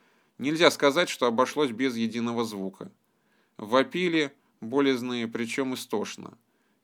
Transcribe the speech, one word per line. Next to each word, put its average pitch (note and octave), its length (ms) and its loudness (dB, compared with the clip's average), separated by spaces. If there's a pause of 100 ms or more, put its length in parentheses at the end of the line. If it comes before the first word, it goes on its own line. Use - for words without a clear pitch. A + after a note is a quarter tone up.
(380)
Нельзя D#3 340 4
сказать, D3 380 2
что - 160 -2
обошлось B2 460 2
без A#2+ 260 -2
единого A#2 480 -2
звука. G2+ 460 -8 (680)
Вопили C#3 760 0 (260)
болезные, B2 680 0
причем A#2+ 480 -4
истошно. - 640 -8 (460)